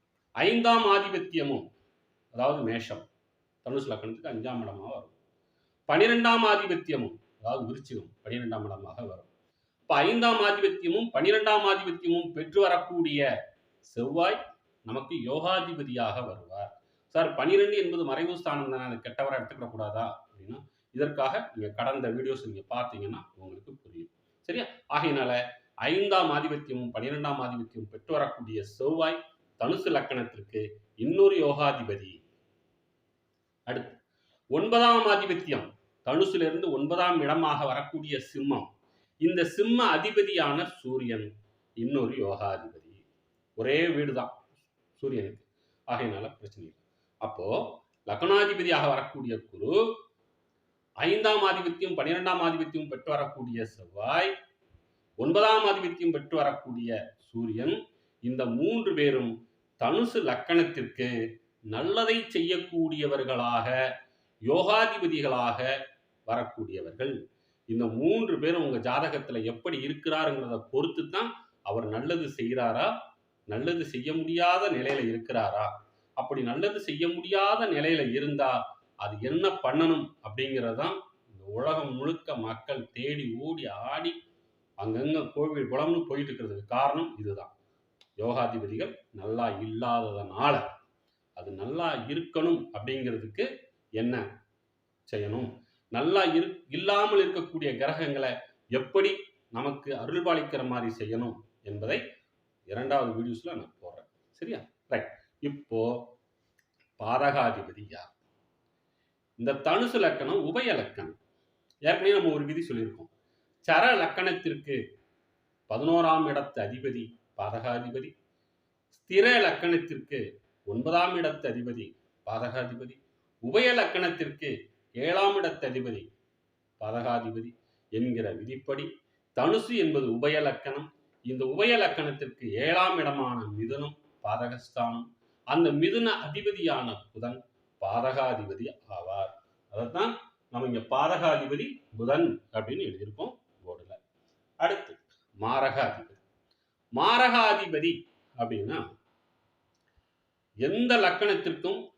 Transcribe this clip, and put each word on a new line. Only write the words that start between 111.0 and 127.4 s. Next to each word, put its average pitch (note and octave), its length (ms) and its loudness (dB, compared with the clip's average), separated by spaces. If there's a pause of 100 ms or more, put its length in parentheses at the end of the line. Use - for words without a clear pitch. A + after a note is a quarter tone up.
ஏற்கனவே F#3 340 4
நம்ம E3 200 4
ஒரு D3 120 0
விதி D#3 200 -2
சொல்லியிருக்கோம். A2+ 420 -6 (580)
சர E3 140 6 (200)
லக்கணத்திற்கு E3 760 -4 (920)
பதினோராம் D#3+ 600 4
இடத்து C#3+ 340 -4
அதிபதி A#2+ 400 -6 (340)
பாதகாதிபதி, A2+ 720 -6 (840)
ஸ்திர G3 300 6 (200)
லக்கணத்திற்கு D#3+ 760 0 (460)
ஒன்பதாம் D#3+ 540 2
இடத்து D3+ 320 -2
அதிபதி A#2 340 -8 (400)
பாதகாதிபதி, A#2+ 680 -6 (460)
உபய G#3+ 260 4 (120)
லக்கணத்திற்கு E3+ 680 -2 (440)
ஏழாம் F#3+ 460 2
இடத்து E3 300 -2
அதிபதி B2 320 -6 (800)
பாதகாதிபதி A2+ 720 -2 (400)